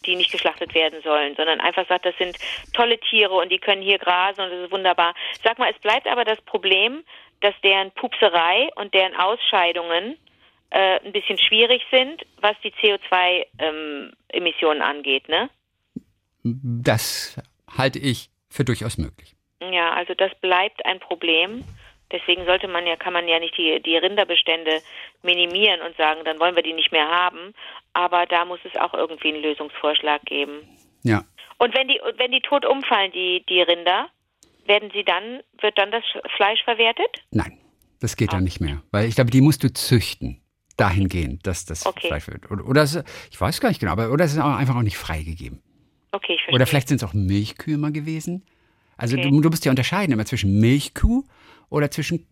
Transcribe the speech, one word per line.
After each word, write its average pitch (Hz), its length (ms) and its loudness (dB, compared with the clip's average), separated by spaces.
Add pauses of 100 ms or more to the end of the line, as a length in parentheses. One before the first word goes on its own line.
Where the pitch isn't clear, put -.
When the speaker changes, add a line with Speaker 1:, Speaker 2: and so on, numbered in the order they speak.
Speaker 1:
die 180 100 0
nicht 175 160 0
geschlachtet 170 440 -2
werden 160 280 2
sollen, 151 320 0
sondern 156 240 0
einfach 180 300 0
sagt, 180 160 0
das 180 120 0
sind 180 200 -4 (360)
tolle 233 260 2
Tiere 208 340 2
und 180 180 2
die 185 80 0
können 196 220 0
hier 196 160 2
grasen 185 440 0
und 185 100 -6
das 180 140 -8
ist 175 60 -10
wunderbar. 180 420 2 (300)
Sag 226 160 2
mal, 226 160 2
es - 60 -20
bleibt 226 260 0
aber 240 160 0
das 214 200 0
Problem, 202 600 0 (380)
dass 202 120 2 (100)
deren 190 280 2
Pupserei 190 840 2
und 202 180 -10
deren 185 220 2
Ausscheidungen, 175 1000 0 (560)
äh, 190 320 4
ein 202 80 -12
bisschen 202 260 -2
schwierig 233 440 4 (100)
sind, 262 340 0 (160)
was 208 220 2
die 208 160 -6
C 214 140 4
O 196 40 -2 (120)
zwei, 180 360 2 (140)
ähm, 156 540 -6 (160)
Emissionen 160 520 0
angeht, 139 460 -2
ne? 185 220 -2 (920)
Speaker 2:
Das 120 920 -2 (420)
halte 131 220 0
ich 135 300 -4 (200)
für - 140 -4
durchaus 113 340 -2
möglich. - 380 -10 (260)
Speaker 1:
Ja, 175 320 0
also 180 200 -2
das 190 180 0 (100)
bleibt 185 440 0
ein 185 140 -2
Problem. 175 640 -2 (480)
Deswegen 180 340 -2
sollte 185 220 2
man 175 200 -4
ja, 165 80 0
kann 180 180 -6
man 175 140 0
ja 165 120 2
nicht 170 180 -6
die, 160 280 2
die 165 120 0
Rinderbestände 165 840 0 (400)
minimieren 180 600 2
und 170 160 -10
sagen, 156 280 0
dann 156 140 -4
wollen 175 160 2
wir 165 80 2
die 160 100 -4
nicht 160 180 -2
mehr 151 160 2
haben. 175 460 -2 (400)
Aber 175 320 2
da 175 200 2
muss 180 180 -10
es - 160 -8
auch 175 140 0
irgendwie 160 360 -2
einen 151 140 -6
Lösungsvorschlag 151 840 -2
geben. 143 360 -6 (420)
Speaker 2:
Ja. 107 200 2 (360)
Speaker 1:
Und 240 160 2
wenn 262 120 2
die, 269 120 0 (180)
wenn 254 140 -2
die 254 100 0
tot 277 240 0
umfallen, 233 460 0
die, 180 360 -2
die 180 140 4
Rinder, 175 460 2 (580)
werden 208 280 2
sie 208 100 -4
dann, 208 380 -4 (200)
wird 208 160 0
dann 202 140 2
das 226 140 -4
Sch-, - 300 -8
Fleisch 214 280 0
verwertet? 233 580 0 (100)
Speaker 2:
Nein, - 280 -4 (400)
das - 160 -4
geht 107 140 0
Speaker 1:
Ah. - 80 -2
Speaker 2:
dann 92 60 0
nicht 95 180 -4
mehr. 73 200 -4 (100)
Weil 104 160 0
ich 113 80 -4
glaube, 123 160 4
die 131 100 6
musst 147 220 4
du 139 100 2
züchten. - 680 0 (360)
Dahingehend, 92 680 0
dass 92 200 -6
das - 200 -8
Speaker 1:
Okay. - 220 -4
Speaker 2:
Fleisch 76 200 -4
wird. - 220 -16
Oder, 101 160 -6
oder 143 180 4
es, 151 200 -2 (260)
ich - 100 -20
weiß 110 200 -2
gar 262 80 0
nicht 208 140 0
genau, 92 100 0
aber, 113 200 0
oder 151 120 2
es 151 80 2
ist 151 80 0
auch 139 160 2
einfach 127 220 0
auch 120 40 0
nicht 107 160 -2
freigegeben. 78 640 -8 (520)
Speaker 1:
Okay, 196 220 -6
ich - 40 -4
verstehe. 160 160 -2
Speaker 2:
Oder 127 100 6
vielleicht 139 220 0
sind's 135 160 0
auch 104 100 -8
Milchkühe 104 640 0
mal 151 140 -2
gewesen. 160 540 -6 (500)
Also 120 220 -2
Speaker 1:
Okay. - 120 0
Speaker 2:
du, 143 120 6
du 160 80 6
musst 165 160 -2
ja 139 60 4
unterscheiden 147 420 0
immer 107 120 0
zwischen 101 360 2
Milchkuh 147 600 2 (460)
oder 147 220 0
zwischen 160 400 -4